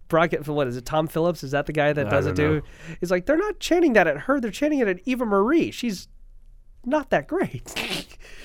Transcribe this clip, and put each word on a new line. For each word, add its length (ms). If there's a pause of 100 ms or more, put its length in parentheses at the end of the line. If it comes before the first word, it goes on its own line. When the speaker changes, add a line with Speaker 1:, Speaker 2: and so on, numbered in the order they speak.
Speaker 1:
broadcast, 420
what 200
is 80
it, 100
Tom 220
Phillips? 340
Is 80
that 160
the 60
guy 200
that 140
Speaker 2:
I 40
Speaker 1:
does 160
it 100
Speaker 2:
don't 100
Speaker 1:
too? 140
Speaker 2:
know. 400
Speaker 1:
He's 100
like, 160
"They're 100
not 220
chanting 360
that 120
at 100
her. 240
They're 120
chanting 260
it 80
at 180
Eva 220
Marie. 460
She's 340 (800)
not 260
that 160
great." 480
<laughs> 440 (260)